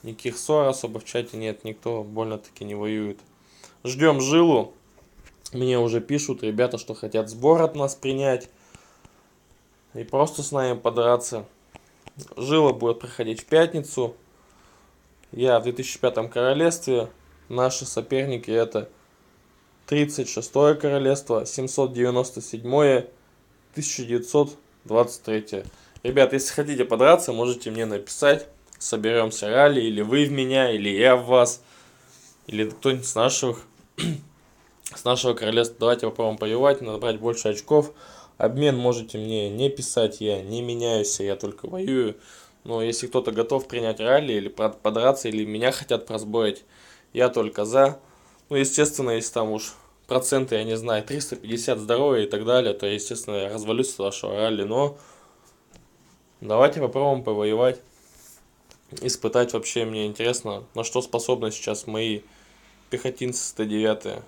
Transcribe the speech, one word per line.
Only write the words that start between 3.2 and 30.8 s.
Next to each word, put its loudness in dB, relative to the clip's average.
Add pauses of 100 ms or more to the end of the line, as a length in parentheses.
Ждём 4
жилу. 4 (800)
Мне 0
уже 0
пишут -4
ребята, 0
что -10
хотят -4
сбор 4
от 0
нас -2
принять. -2 (1400)
И -10
просто 0
с -8
нами 0
подраться. 0 (920)
Жила 4
будет 0
проходить -8
в -20
пятницу. 2 (1160)
Я 4
в -2
две -4
тысячи -8
пятом 0
королевстве. 0 (380)
Наши 0
соперники — -4
это 0 (1000)
тридцать 0
шестое 2
королевство, 0
семьсот -2
девяносто 0
седьмое, 2 (680)
тысяча -6
девятьсот 0 (300)
двадцать 2
третье. -4 (380)
Ребят, 4
если -2
хотите -2
подраться, 4
можете -4
мне -4
написать. 0 (300)
Соберёмся -2
ралли, 6
или -2
вы 2
в -2
меня, 2
или 0